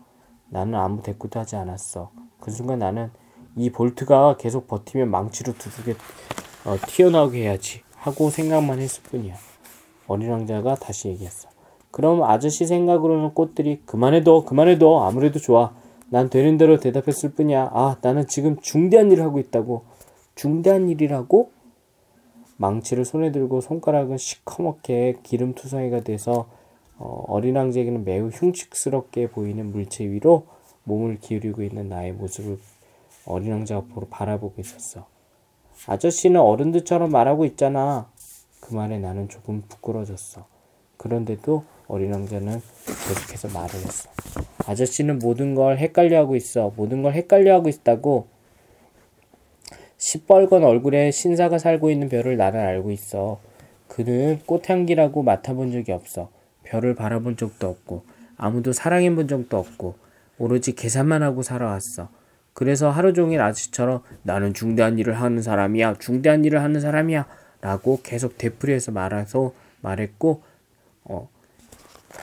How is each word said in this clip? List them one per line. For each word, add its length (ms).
나는 260
아무 280
대꾸도 360
하지 180
않았어. 540
그 120
순간 280
나는 320
이 140
볼트가 680
계속 300
버티면 420
망치로 480
두들겨, 360
어, 120
튀어나오게 560
해야지 380
하고 340
생각만 500
했을 240
뿐이야. 320
어린 240
왕자가 440
다시 340
얘기했어. 400
그럼 320
아저씨 440
생각으로는 680
꽃들이 520
그만해둬, 600
그만해둬. 640
아무래도 320
좋아. 340
난 200
되는 280
대로 200
대답했을 560
뿐이야. 400
아, 280
나는 260
지금 320
중대한 520
일을 120
하고 160
있다고. 460
중대한 540
일이라고? 640
망치를 480
손에 260
들고 300
손가락은 560
시커멓게 1080
기름투성이가 800
돼서, 460
어, 300
어린 280
왕자에게는 500
매우 240
흉측스럽게 1000
보이는 420
물체 340
위로 420
몸을 360
기울이고 440
있는 260
나의 240
모습을 460
어린 280
왕자가 400
보러 160
바라보고 520
있었어. 440
아저씨는 540
어른들처럼 720
말하고 340
있잖아. 640
그 140
말에 260
나는 300
조금 380
부끄러워졌어. 800
그런데도 640
어린 260
왕자는 480
계속해서 640
말을 260
했어. 340
아저씨는 540
모든 340
걸 240
헷갈려하고 600
있어. 400
모든 260
걸 100
헷갈려하고 560
있다고. 580
시뻘건 640
얼굴에 480
신사가 460
살고 320
있는 200
별을 280
나는 220
알고 320
있어. 480
그는 580
꽃향기라고 800
맡아본 480
적이 220
없어. 360
별을 320
바라본 420
적도 300
없고 360
아무도 360
사랑해본 540
적도 300
없고 380
오로지 340
계산만 500
하고 200
살아왔어. 640
그래서 360
하루 240
종일 280
아저씨처럼 600
"나는 300
중대한 440
일을 240
하는 200
사람이야, 580
중대한 460
일을 160
하는 200
사람이야" 460
라고 400
계속 360
되풀이해서 540
말해서 640
말했고, 600
어, 240